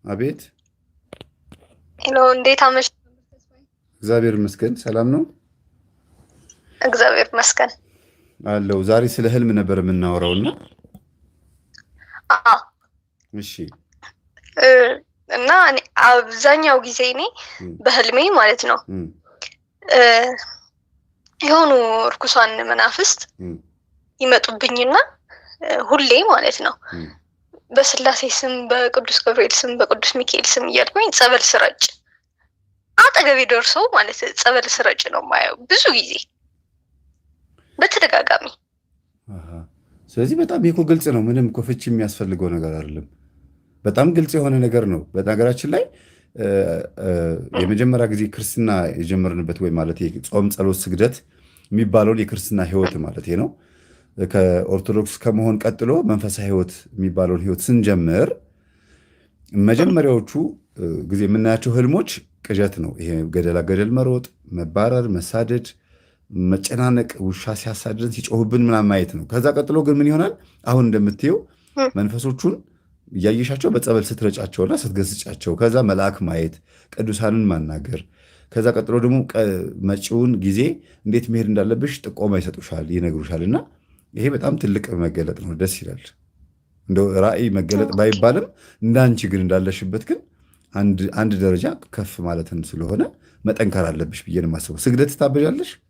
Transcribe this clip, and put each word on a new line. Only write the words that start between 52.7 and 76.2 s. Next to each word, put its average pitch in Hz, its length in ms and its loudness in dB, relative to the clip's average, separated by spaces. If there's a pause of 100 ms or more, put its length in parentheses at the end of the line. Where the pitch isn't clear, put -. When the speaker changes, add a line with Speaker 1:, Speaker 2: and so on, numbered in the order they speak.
Speaker 1:
ማለት 80 280 -10
ይሄ 85 120 -2
ነው። 113 120 -2 (680)
ከኦርቶዶክስ 95 1000 0
ከመሆን 110 420 0
ቀጥሎ 117 320 -2 (120)
መንፈሳዊ 104 420 -4
ህይወት 92 260 0 (180)
የሚባለውን 90 520 -2
ህይወት 90 200 -4
ስንጀምር 101 680 2 (1200)
መጀመሪያዎቹ፣ 123 800 2 (440)
እ፣ 90 120 -8 (160)
ጊዜ 101 180 -4
የምናያቸው 110 520 0
ህልሞች 127 360 2 (340)
ቅዠት 101 340 -2
ነው። 80 200 -6
ይሄ 82 140 -6 (160)
ገደላ 87 340 0
ገደል 95 300 -2
መሮጥ፣ 127 340 0 (260)
መባረር፣ 101 580 -2
መሳደድ፣ 113 560 -4 (800)
መጨናነቅ፣ 117 640 0 (100)
ውሻ 95 240 -6 (120)
ሲያሳድደን 110 560 -8
ሲጮህብን 113 520 -2
ምናምን 110 240 2
ማየት 95 260 2
ነው። 80 120 -10
ከዛ 120 260 -2
ቀጥሎ 147 300 0
ግን 143 140 2
ምን 143 120 2
ይሆናል? 156 260 2 (320)
አሁን 123 180 4
እንደምትየው 107 540 0 (380)
Speaker 2:
እ። 269 180 0
Speaker 1:
መንፈሶቹን 120 600 -4 (580)
እያየሻቸው 120 600 -2
በጸበል 113 340 -2
ስትረጫቸውና 101 720 -4
ስትገስጫቸው፣ 98 800 -6
ከዛ 113 280 0
መልአክ 98 380 0